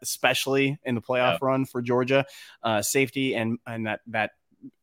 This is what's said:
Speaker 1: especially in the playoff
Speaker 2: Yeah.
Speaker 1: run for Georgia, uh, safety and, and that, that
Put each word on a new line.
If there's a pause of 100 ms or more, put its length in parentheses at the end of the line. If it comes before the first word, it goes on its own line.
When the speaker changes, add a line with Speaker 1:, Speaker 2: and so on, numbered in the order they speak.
Speaker 1:
especially
in
the
playoff
Speaker 2:
Yeah.
Speaker 1:
run
for
Georgia, (380)
uh,
safety
and,
and
that,
that (520)